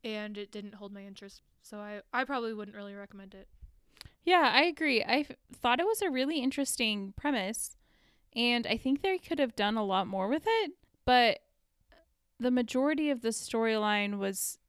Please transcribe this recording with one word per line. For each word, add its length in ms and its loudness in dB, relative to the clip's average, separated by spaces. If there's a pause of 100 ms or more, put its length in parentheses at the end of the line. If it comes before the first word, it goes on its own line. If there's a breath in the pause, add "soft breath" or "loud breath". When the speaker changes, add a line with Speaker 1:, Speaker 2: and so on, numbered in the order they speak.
Speaker 1:
and 340 -8
it 140 -12
didn't 240 -12
hold 160 -14
my 120 -14
interest. 380 -18 (200)
So 180 -16
I, 220 -10 (120)
I 100 0
probably 300 -4
wouldn't 240 -12
really 180 -14
recommend 380 -18
it. 140 -20 (760 loud breath)
Speaker 2:
Yeah, 300 6
I 100 6
agree. 400 2
I 160 2 (100)
f-, 60 -14 (180)
thought 260 0
it 60 2
was 160 0
a 80 0
really 300 0
interesting 800 -2
premise, 580 -4 (580)
and 320 2
I 120 0
think 240 0
they 160 0
could 220 -4
have 160 2
done 200 2
a 100 0
lot 220 2
more 220 -2
with 160 0
it, 260 2 (340)
but 340 6 (1000)
the 120 2
majority 580 2
of 120 -2
the 80 0
storyline 880 0
was 400 -4 (120)